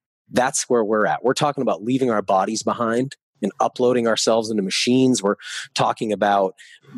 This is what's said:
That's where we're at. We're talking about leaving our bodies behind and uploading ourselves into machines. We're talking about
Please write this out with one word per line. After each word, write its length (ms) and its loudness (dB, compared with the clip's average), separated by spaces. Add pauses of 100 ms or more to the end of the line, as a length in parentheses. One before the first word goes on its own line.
(300)
That's 380 -2
where 160 2
we're 220 0
at. 180 -2
We're 100 2
talking 280 -2
about 220 -2
leaving 260 0
our 120 0
bodies 400 0
behind 540 -2 (260)
and 180 -2
uploading 460 0
ourselves 440 0
into 120 -2
machines. 600 2
We're 120 0 (400)
talking 380 -2
about 420 2 (440)